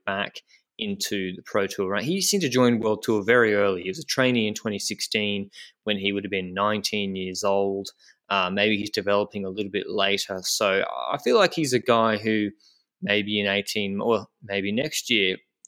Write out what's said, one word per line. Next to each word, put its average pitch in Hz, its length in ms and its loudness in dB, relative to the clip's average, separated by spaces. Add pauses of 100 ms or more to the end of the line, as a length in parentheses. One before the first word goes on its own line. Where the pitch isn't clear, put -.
back 98 380 -4 (340)
into 98 580 -4
the - 60 -14
Pro 98 260 -2
Tour. 95 220 -4
Right? 101 160 -2
He 185 160 -2
seemed 190 220 2
to 143 60 2
join 120 300 4
World 110 240 0
Tour 107 180 2
very 113 320 4
early. 98 300 2
He 95 60 -4
was 92 100 -8
a 151 60 -12
trainee 123 420 2
in 107 60 -2
twenty 104 260 -6
sixteen 101 720 -4 (340)
when 104 140 0
he 98 160 0
would 98 100 -2
have 101 80 -6
been 92 220 -4
nineteen 101 640 -2
years 92 260 -6
old. 98 460 0 (420)
Uh, 95 160 2
maybe 101 300 2
he's 101 140 -6
developing 101 520 0
a 95 60 -6
little 98 220 -6
bit 101 180 -6
later. 98 540 -2
So 98 400 2 (280)
I - 60 -2
feel 240 180 2
like 190 200 4
he's 143 180 0
a 123 60 4
guy 113 380 4
who 107 320 0 (520)
maybe 104 380 0
in 101 80 0
eighteen, 98 520 -2
or 107 280 0 (160)
maybe 101 280 -4
next 131 380 -4
year, 98 280 2 (300)